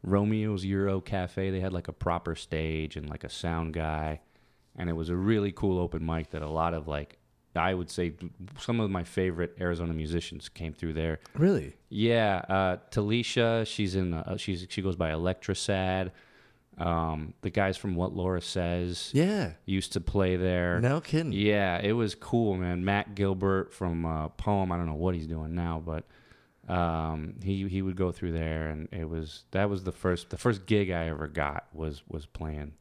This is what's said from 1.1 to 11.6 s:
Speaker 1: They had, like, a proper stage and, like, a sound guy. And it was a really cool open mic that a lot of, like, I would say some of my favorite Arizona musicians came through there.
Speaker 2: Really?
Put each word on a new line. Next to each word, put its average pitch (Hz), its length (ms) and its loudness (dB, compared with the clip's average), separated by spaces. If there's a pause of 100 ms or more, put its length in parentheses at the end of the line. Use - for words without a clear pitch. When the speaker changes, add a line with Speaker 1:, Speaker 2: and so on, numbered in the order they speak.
Speaker 1:
They 95 100 0
had, 92 120 -2
like, 87 160 -4
a 78 40 -6
proper 85 420 -2
stage 80 600 -2
and, 73 140 -8
like, 76 160 -8
a 71 40 -10
sound 82 440 -2
guy. 78 480 -2 (580)
And 87 120 -2
it - 20 0
was 82 160 -2
a 87 60 0
really 101 360 2
cool 92 280 2
open 85 260 -2
mic 80 260 -2
that 78 120 -6
a 76 60 -4
lot 82 260 0
of, 78 120 -6
like, 73 300 -6 (380)
I 87 180 2
would 90 160 -2
say 87 240 -2 (460)
some 117 200 0
of 104 120 2
my 90 120 0
favorite 87 560 0
Arizona 85 340 0
musicians 80 560 -2
came 80 240 -8
through 82 200 -4
there. 80 260 0 (140)
Speaker 2:
Really? 165 420 2 (140)